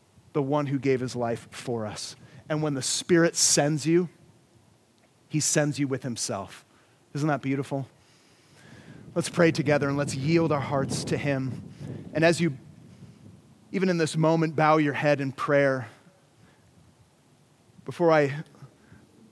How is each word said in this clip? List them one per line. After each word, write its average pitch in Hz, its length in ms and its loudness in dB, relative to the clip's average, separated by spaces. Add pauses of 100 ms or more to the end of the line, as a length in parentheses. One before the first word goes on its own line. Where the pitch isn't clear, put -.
(340)
the 156 60 0
one 143 280 -2
who 139 100 -2
gave 131 220 0
his 123 160 -6
life 120 340 -4
for 117 340 -6
us. - 300 -10 (340)
And 151 140 -2
when 151 120 -2
the 135 60 -4
Spirit 165 540 2
sends 147 500 2
you, 165 240 4 (1200)
he 151 120 -2
sends 147 400 0
you 143 80 0
with 131 160 -6
himself. 107 600 -8 (500)
Isn't 147 140 -2
that 139 140 0
beautiful? 135 440 -4 (1300)
Let's 170 140 -2
pray 170 220 4
together 143 380 0
and 139 80 -2
let's 139 180 -4
yield 156 380 2
our 143 80 0
hearts 135 440 -4
to 160 120 -2
him. 131 460 -4 (520)
And 160 100 2
as 170 160 4
you, 156 160 0 (1160)
even 190 160 0
in 175 100 0
this 160 180 0
moment, 160 380 2
bow 156 220 4
your 151 160 2
head 147 280 0
in 135 120 -4
prayer, 135 560 2 (2000)
before 165 280 2
I 147 200 2 (1000)